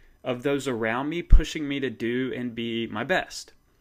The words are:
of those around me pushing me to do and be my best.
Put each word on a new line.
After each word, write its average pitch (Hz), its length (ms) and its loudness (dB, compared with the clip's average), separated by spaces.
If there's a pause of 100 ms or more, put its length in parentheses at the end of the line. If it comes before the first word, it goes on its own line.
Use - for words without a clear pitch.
(220)
of 123 200 -4
those 139 260 0
around 120 400 0
me 170 140 -4
pushing 160 440 6
me 139 140 -4
to 131 80 0
do 120 480 -4
and 123 180 -6
be 117 320 -4
my 104 160 -6
best. - 520 -4 (260)